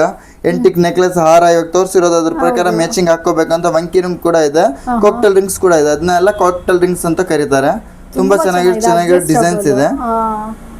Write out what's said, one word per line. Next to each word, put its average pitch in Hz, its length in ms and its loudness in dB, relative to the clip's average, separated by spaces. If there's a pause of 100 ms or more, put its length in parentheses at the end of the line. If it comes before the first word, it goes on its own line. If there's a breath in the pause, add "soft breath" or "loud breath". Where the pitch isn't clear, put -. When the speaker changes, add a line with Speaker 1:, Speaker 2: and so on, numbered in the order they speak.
(480 loud breath)
Speaker 1:
ಆಂಟಿಕ್ 175 260 2
Speaker 2:
ಹ್ಮ್. 170 100 0
Speaker 1:
ನೆಕ್ಲೆಸ್, 175 340 0
ಹಾರ 165 260 6
ಇವಾಗ 170 220 2
ತೋರಿಸಿರೋದು 180 480 0
ಅದ್ರ 165 260 0
ಪ್ರಕಾರ 170 260 -2
Speaker 2:
ಹೌದು. 175 120 0
Speaker 1:
ಮ್ಯಾಚಿಂಗ್ 165 320 -2
ಹಾಕೋಬೇಕಂತ 165 560 0
ವಂಕಿ 175 360 0
ರಿಂಗ್ 175 180 -6
ಕೂಡ 175 160 0
ಇದೆ, 156 280 2
Speaker 2:
ಆಹಾ. 240 380 -4
Speaker 1:
ಕಾಕ್ಟೇಲ್ 208 340 2
ರಿಂಗ್ಸ್ 190 240 0
ಕೂಡ 180 140 2
ಇದೆ. 151 160 2
ಅದನ್ನೆಲ್ಲ 175 420 0
ಕಾಕ್ಟೇಲ್ 180 500 -2
ರಿಂಗ್ಸ್ 180 240 -2
ಅಂತ 165 160 -2
ಕರೀತಾರೆ. 143 460 0
ತುಂಬಾ - 460 -8
Speaker 2:
ತುಂಬಾ 190 220 0
Speaker 1:
ಚೆನ್ನಾಗಿ, 180 460 0
Speaker 2:
ಚೆನ್ನಾಗಿದೆ, - 0 -
Speaker 1:
ಚೆನ್ನಾಗಿ 175 300 0
Speaker 2:
adjustable. 160 320 2
Speaker 1:
ಡಿಸೈನ್ಸ್ 170 240 -2
ಇದೆ. 135 180 2
Speaker 2:
ಹಾ. 226 720 -4 (220)